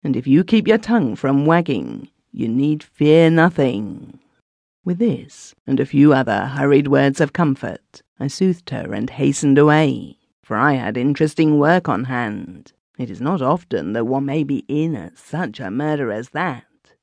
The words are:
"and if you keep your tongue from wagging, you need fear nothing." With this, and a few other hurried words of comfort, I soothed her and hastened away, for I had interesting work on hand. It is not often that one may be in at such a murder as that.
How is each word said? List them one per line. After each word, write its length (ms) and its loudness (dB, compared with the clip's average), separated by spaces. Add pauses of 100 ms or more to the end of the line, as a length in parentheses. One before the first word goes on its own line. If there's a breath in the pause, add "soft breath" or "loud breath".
"and 140 -2
if 100 -8
you 160 4
keep 240 2
your 120 2
tongue 360 0
from 300 0
wagging, 640 -2 (240)
you 160 -6
need 340 0
fear 480 4
nothing." 880 0 (680)
With 120 -4
this, 560 -4 (120)
and 140 0
a 60 0
few 280 6
other 320 0
hurried 420 2
words 320 2
of 140 0
comfort, 680 -4 (160)
I 80 -6
soothed 440 -2
her 240 -8
and 140 -6
hastened 500 2
away, 600 2 (240)
for 140 -6
I 180 2
had 220 -4
interesting 640 0
work 320 2
on 140 -2
hand. 680 -8 (240)
It 140 -10
is 100 -14
not 220 -2
often 520 -2
that 120 -2
one 180 -2
may 200 -2
be 240 -6
in 260 -2
at 240 -14
such 400 -8
a 120 -10
murder 420 -4
as 180 -8
that. 720 -10